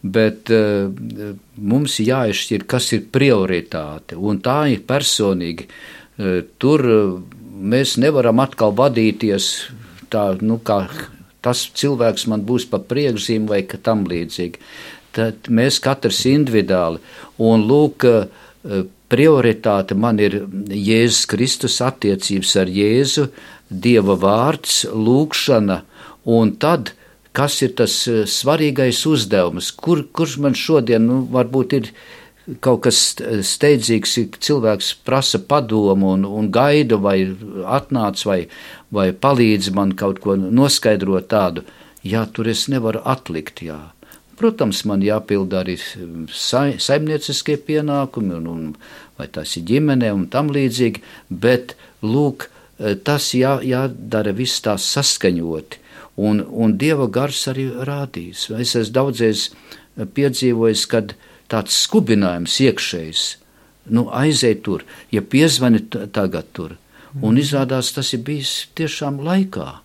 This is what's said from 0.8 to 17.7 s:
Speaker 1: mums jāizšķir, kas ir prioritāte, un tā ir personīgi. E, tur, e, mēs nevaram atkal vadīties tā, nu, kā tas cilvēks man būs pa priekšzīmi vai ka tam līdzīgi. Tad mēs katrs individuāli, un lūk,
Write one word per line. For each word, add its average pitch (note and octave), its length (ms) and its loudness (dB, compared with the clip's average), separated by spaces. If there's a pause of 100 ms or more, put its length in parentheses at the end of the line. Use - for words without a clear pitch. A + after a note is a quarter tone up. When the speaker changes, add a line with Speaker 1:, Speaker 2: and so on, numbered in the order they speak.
Speaker 1:
mums A2+ 440 0
jāizšķir, A2 680 0
kas B2+ 260 -2
ir G#2+ 140 -2
prioritāte, F2+ 1120 0
un G2 240 -2
tā B2+ 140 0 (100)
ir A2+ 160 0
personīgi. F#2+ 840 -2
E, - 640 -8 (240)
tur, C#3+ 260 2
e, A#2 140 4 (640)
mēs A#2+ 380 0
nevaram B2+ 440 4
atkal G#2+ 320 0
vadīties A2 720 2 (640)
tā, G#2+ 160 0 (140)
nu, A2 200 0
kā G2+ 300 -2 (500)
tas B2 320 -2
cilvēks A#2+ 560 0
man A2 160 0
būs A#2 240 -2
pa G2 160 -2
priekšzīmi A#2 640 -2
vai G2+ 160 0
ka G2 160 -10
tam G#2+ 260 0
līdzīgi. F2 540 -6 (520)
Tad A2 360 -4
mēs A#2+ 320 2
katrs C3 480 0
individuāli, G2 720 2 (360)
un A2+ 280 4
lūk, C#3+ 400 2